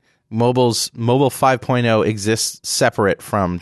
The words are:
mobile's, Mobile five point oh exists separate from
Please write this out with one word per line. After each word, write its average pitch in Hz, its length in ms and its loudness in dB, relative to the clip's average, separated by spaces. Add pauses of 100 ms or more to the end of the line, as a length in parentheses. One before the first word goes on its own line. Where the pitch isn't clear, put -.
(300)
mobile's, 120 640 0
Mobile 123 360 2
five 131 300 0
point 123 280 -2
oh 110 140 4
exists 110 640 -2
separate 110 540 0
from 90 400 -2